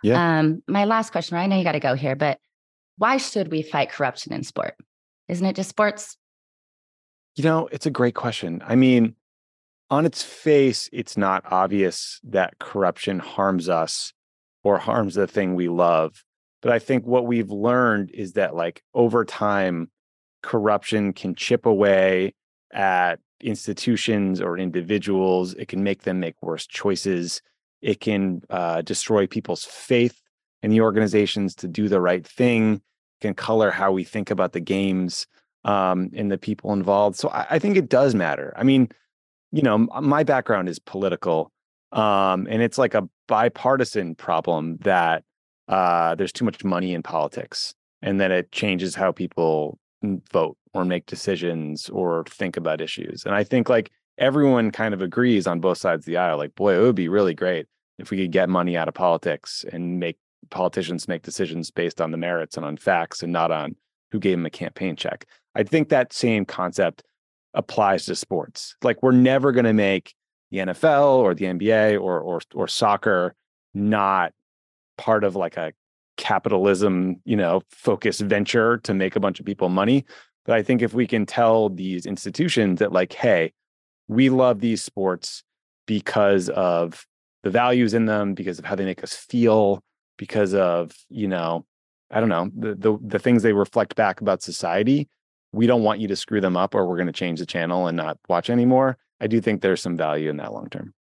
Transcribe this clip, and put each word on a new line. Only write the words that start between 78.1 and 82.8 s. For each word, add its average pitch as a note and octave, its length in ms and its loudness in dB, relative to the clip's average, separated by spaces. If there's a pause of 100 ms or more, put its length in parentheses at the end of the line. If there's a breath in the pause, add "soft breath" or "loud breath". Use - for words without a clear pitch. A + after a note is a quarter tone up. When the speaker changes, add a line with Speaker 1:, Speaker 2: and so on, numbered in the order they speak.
Speaker 1:
venture G#2+ 580 2
to A2+ 140 -4
make F#2+ 240 0
a G#2+ 40 -2
bunch G2 200 -2
of - 60 -16
people G2 240 -2
money. A2 340 2 (400 loud breath)
But A#2 120 2
I G#2+ 60 2
think A#2+ 200 0
if A#2 100 0
we A#2+ 140 0
can G#2+ 180 0
tell A2+ 460 2
these F#2 340 -6
institutions G2+ 760 0